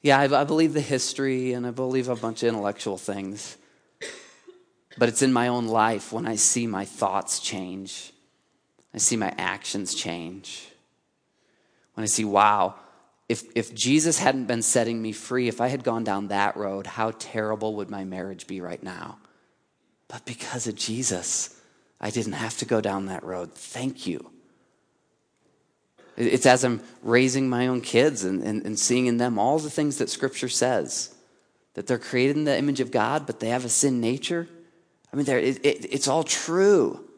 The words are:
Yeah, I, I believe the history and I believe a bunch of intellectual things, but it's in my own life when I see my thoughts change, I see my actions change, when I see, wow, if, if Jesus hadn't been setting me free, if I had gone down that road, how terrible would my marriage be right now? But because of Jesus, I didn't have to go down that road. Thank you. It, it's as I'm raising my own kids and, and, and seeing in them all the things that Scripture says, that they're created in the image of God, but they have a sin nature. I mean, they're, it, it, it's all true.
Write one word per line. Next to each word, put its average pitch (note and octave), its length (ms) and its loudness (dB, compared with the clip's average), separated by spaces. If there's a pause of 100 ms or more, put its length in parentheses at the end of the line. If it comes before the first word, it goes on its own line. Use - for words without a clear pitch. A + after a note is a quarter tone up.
Yeah, C#3 180 8
I, C#3 220 6
I - 40 2
believe D#3 280 4
the D3 80 0
history C3 720 -2
and B2 140 -4
I B2 40 -4
believe B2+ 380 0
a B2 60 0
bunch A2+ 260 -6
of A#2 80 4
intellectual G2+ 480 -2
things, G2 580 -8 (1400)
but A#2+ 120 6
it's A2 120 2
in C3 100 6
my B2 180 2
own A#2+ 180 0
life A2 440 2
when A2 140 -4
I A2 120 -2
see A#2+ 280 2
my G2+ 200 -4
thoughts - 540 -2
change, F#2+ 720 -10 (840)
I - 20 -8
see - 180 2
my G2+ 220 0
actions F#2 560 -4
change, F2 760 -10 (1300)
when A2 100 -6
I G#2+ 40 0
see, G#2+ 180 0
wow, G2+ 500 6 (540)
if, A#2 160 -2 (100)
if A#2 180 -2
Jesus D3+ 460 2
hadn't C3+ 280 2
been A#2 140 0
setting A#2 400 2
me A2 120 -4
free, B2 340 -2
if A#2 140 -2
I A#2+ 60 2
had B2+ 180 -4
gone A#2 180 0
down G2+ 260 -2
that G2+ 280 0
road, G2 280 -4
how A2+ 260 -2
terrible G#2+ 640 -4
would G2+ 140 -8
my G2+ 140 -8
marriage F#2 420 -10
be G2 140 -8
right F2 240 -10
now? - 360 -12 (880)
But - 160 -14
because A#2+ 420 -8
of G#2+ 80 -4
Jesus, A2 840 -4 (440)
I G#2+ 80 -4
didn't G#2+ 240 -2
have A2 240 -6
to - 80 -6
go A2 160 2
down G2 240 -2
that F#2+ 180 -8
road. F2 300 -8
Thank - 520 -8
you. - 260 -6 (1900)
It, A#2+ 100 2
it's - 180 2
as B2+ 200 8
I'm A#2+ 160 0 (220)
raising B2+ 440 4
my B2 200 2
own B2+ 120 0
kids A#2+ 460 2
and, F#2 180 0
and, G#2+ 220 -4
and G#2+ 120 -4
seeing B2 280 2
in A#2+ 100 4
them A#2+ 240 0
all C3+ 200 4
the D3+ 100 -6
things D3 300 -2
that A2 100 0
Scripture - 400 -4
says, A2+ 680 -2 (600)
that F#2+ 120 -10
they're B2 120 0
created C3 360 0
in D3+ 80 0
the C#3+ 140 2
image C3+ 240 0
of A#2+ 100 -2
God, C3 340 0
but B2 140 -8
they A2+ 80 -4
have B2 160 0
a A#2+ 60 -6
sin B2+ 320 2
nature. C3+ 480 -2 (640)
I - 20 -12
mean, C#3 100 0
they're, B2+ 140 2
it, B2 260 0
it, - 240 2
it's - 200 -2
all D3+ 160 2
true. F3+ 840 2 (100)